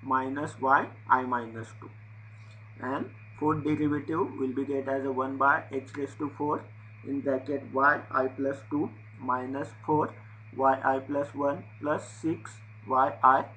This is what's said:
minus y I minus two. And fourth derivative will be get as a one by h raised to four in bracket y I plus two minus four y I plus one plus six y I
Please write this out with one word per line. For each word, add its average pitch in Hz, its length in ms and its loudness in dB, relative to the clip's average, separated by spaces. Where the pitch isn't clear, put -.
minus 135 580 -2
y 135 260 4
I 131 140 6
minus 113 460 -6
two. - 100 -16
And 131 280 -4
fourth 151 260 2
derivative 151 760 0
will 131 140 0
be 135 120 -2
get 135 220 -2
as 135 180 0
a 135 60 0
one 131 260 -2
by 139 340 6
h 135 260 -6
raised 139 220 -6
to 151 180 -2
four 147 260 -2
in 139 140 -4
bracket 135 440 -2
y 139 260 4
I 131 180 0
plus 135 300 -2
two 156 200 0
minus 127 500 -4
four 151 280 2
y 135 280 4
I 135 160 4
plus 143 360 -4
one 143 280 0
plus 151 260 -2
six 160 300 -4
y 131 340 4
I 131 240 8